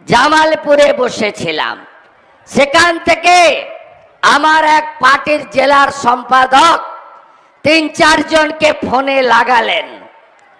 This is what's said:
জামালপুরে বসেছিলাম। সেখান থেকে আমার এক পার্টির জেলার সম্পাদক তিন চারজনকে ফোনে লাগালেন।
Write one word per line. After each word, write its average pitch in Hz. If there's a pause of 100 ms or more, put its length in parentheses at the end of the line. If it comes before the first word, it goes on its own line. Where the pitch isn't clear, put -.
জামালপুরে 294
বসেছিলাম। 165 (600)
সেখান 330
থেকে 339 (540)
আমার 302
এক 302
পার্টির 285
জেলার 277
সম্পাদক 262 (840)
তিন 311
চারজনকে 311
ফোনে 269
লাগালেন। 226 (600)